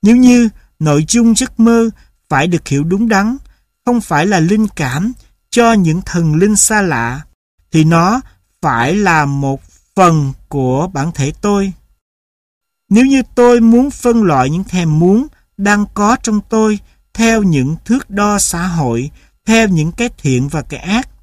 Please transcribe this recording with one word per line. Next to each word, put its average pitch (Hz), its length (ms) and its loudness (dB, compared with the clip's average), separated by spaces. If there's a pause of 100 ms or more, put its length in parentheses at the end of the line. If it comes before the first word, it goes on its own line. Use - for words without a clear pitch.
Nếu 214 140 4
như 247 340 6 (300)
nội 156 280 0
dung 226 280 2
giấc - 240 -6
mơ 233 300 4 (400)
phải 147 180 0
được 170 200 -4
hiểu 143 160 -2
đúng 196 260 -2
đắn, 220 280 0 (480)
không 240 160 0
phải 156 240 -2
là 196 140 0
linh 208 280 0
cảm 160 460 -6 (360)
cho 233 240 2
những 180 280 0
thần 165 340 -2
linh 202 200 0
xa 214 260 0
lạ, 131 400 -4 (500)
thì 160 120 2
nó 170 380 2 (400)
phải 135 340 -2
là 170 300 0
một 139 360 -4 (340)
phần 156 380 2 (140)
của 135 400 -2
bản 156 280 -6
thể 143 260 -4
tôi. 196 320 -2 (1160)
Nếu 226 160 4
như 269 160 2 (140)
tôi 240 260 4
muốn 240 300 4
phân 233 320 0
loại 135 260 0
những 170 140 -4
thèm 170 360 -2
muốn 202 280 2 (300)
đang 208 360 0
có 214 300 0
trong 208 260 -2
tôi 214 300 0 (340)
theo 226 300 0
những 151 320 0 (100)
thước 254 240 -2
đo 208 300 -2
xã 180 280 -4
hội, 139 440 -4 (340)
theo 226 220 2
những 170 240 -2
cái 240 260 -6
thiện 131 300 -2
và 147 140 -6
cái 127 180 -12
ác 208 300 -4 (140)